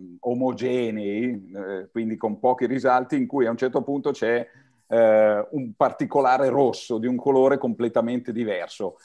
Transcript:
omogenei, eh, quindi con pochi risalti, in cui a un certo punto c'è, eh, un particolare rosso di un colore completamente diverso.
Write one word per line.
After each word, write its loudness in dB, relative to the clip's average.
omogenei, -2
eh, -10
quindi -4
con -4
pochi 0
risalti, 0
in 0
cui 0
a 2
un -4
certo -2
punto -4
c'è, -2
eh, 4
un -6
particolare 2
rosso 0
di -4
un -2
colore 4
completamente -2
diverso. -6